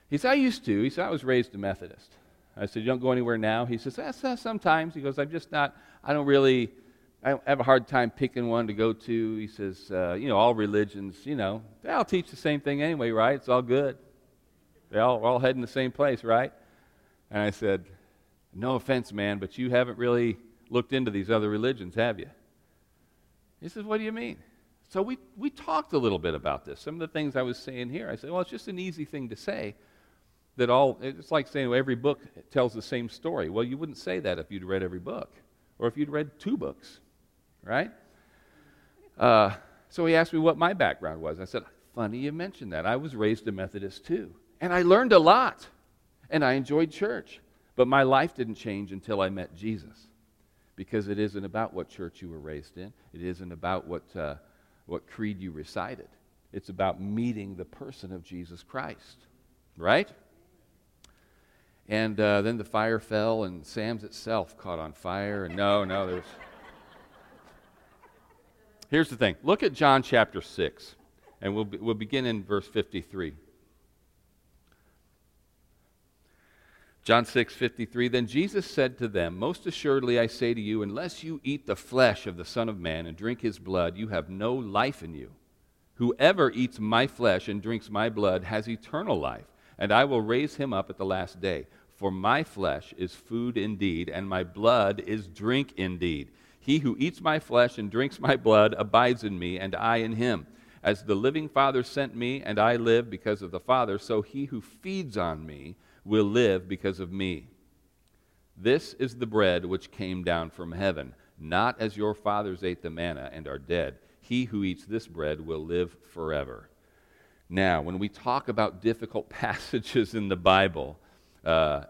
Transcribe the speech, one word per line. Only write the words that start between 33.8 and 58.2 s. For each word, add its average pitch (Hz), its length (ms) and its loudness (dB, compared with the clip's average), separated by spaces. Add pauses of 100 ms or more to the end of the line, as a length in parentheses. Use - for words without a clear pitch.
say - 220 -4
that 90 200 -2
if 80 120 -12
you'd 92 140 -8
read 95 180 0
every 90 160 -6
book, 95 340 -10 (460)
or 117 80 0
if 117 80 -2
you'd 147 140 -2
read 151 280 -6
two 233 200 -2
books, - 420 -10 (640)
right? 151 280 -2 (1300)
Uh, 110 340 6 (360)
so 170 180 -4
he 165 100 4
asked 165 180 4
me 160 60 0
what 160 180 4
my 170 160 2
background 80 480 -2
was. 80 180 -4
I 92 60 -8
said, - 180 -6 (320)
"Funny 113 220 -4
you 143 160 -4
mentioned 160 400 -10
that. 80 120 -4
I 117 120 2
was 147 180 -8
raised 107 320 0
a 104 60 -2
Methodist 95 520 -8
too. 101 280 -4 (260)
And 175 140 -2
I 180 80 4
learned 214 320 8
a 185 60 12
lot, 208 460 6 (640)
and 151 140 2
I 127 100 4
enjoyed 147 380 0
church. 208 480 -6 (380)
But 123 100 6
my 135 160 6
life 135 320 4
didn't 113 200 -6
change 101 360 -8
until 98 300 -2
I 95 80 2
met 92 260 -8
Jesus, 101 520 -8 (680)
because 101 320 -4
it 101 120 -2
isn't 101 240 -2
about 101 300 -6
what 87 160 -8
church 85 320 -14
you 87 80 -14
were 80 100 -14
raised 73 380 -12
in. 98 160 -16 (200)
It 85 80 -16
isn't 90 300 -8
about 87 360 -4
what, - 280 -10
uh, 76 200 -6 (500)
what - 220 -10
creed 104 320 -6
you 92 120 -10
recited. 90 560 -10 (460)
It's 101 160 -12
about 95 320 -2
meeting 104 540 -4
the 87 100 -12
person - 460 -16
of 87 120 -12